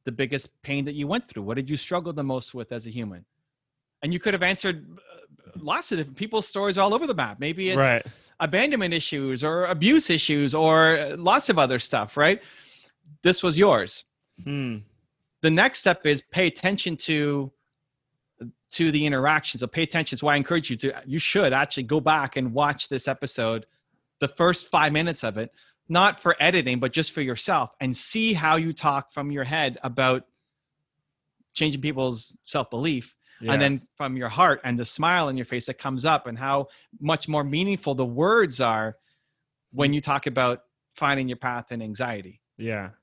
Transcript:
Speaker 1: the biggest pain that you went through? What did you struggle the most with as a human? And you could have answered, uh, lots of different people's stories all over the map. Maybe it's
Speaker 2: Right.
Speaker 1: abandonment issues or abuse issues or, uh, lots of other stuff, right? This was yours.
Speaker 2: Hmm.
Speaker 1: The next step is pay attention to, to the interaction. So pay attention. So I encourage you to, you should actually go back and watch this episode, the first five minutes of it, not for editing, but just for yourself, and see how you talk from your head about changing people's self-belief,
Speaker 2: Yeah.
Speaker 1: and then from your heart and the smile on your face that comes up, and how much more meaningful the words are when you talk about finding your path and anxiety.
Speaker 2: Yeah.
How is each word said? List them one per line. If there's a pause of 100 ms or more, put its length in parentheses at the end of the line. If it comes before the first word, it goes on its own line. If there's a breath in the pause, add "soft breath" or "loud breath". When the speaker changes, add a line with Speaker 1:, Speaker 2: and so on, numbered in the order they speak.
Speaker 1:
the
biggest
pain
that
you
went
through?
What
did
you
struggle
the
most
with
as
a
human? (800)
And
you
could
have
answered, (120)
uh, (400)
lots
of
different
people's
stories
all
over
the
map.
Maybe
it's
Speaker 2:
Right. (340 loud breath)
Speaker 1:
abandonment
issues
or
abuse
issues
or,
uh,
lots
of
other
stuff,
right? (800 loud breath)
This
was
yours. (380)
Speaker 2:
Hmm. (640)
Speaker 1:
The
next
step
is
pay
attention
to, (1200)
to
the
interaction.
So
pay
attention.
So
I
encourage
you
to,
you
should
actually
go
back
and
watch
this
episode, (540)
the
first
five
minutes
of
it, (380 soft breath)
not
for
editing,
but
just
for
yourself,
and
see
how
you
talk
from
your
head
about (1300)
changing
people's
self-belief, (260 soft breath)
Speaker 2:
Yeah.
Speaker 1:
and
then (140)
from
your
heart
and
the
smile
on
your
face
that
comes
up,
and
how (320 soft breath)
much
more
meaningful
the
words
are (760)
when
you
talk
about (320)
finding
your
path
and
anxiety. (160)
Speaker 2:
Yeah. (120)